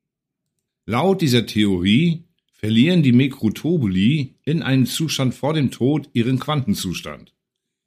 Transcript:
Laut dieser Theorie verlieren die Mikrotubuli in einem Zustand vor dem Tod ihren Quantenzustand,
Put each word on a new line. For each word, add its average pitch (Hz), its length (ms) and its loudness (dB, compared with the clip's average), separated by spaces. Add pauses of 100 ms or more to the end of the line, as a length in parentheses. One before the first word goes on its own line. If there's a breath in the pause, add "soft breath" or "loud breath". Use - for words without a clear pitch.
(880)
Laut 180 340 0
dieser 123 260 2
Theorie 107 840 0 (300)
verlieren 139 460 2
die 127 80 4
Mikrotubuli 127 1200 0 (100)
in 156 200 -2
einem 131 200 2
Zustand 131 480 -2
vor 147 220 -4
dem 143 160 0
Tod 147 420 -2
ihren 127 280 0
Quantenzustand, 92 920 -6 (540)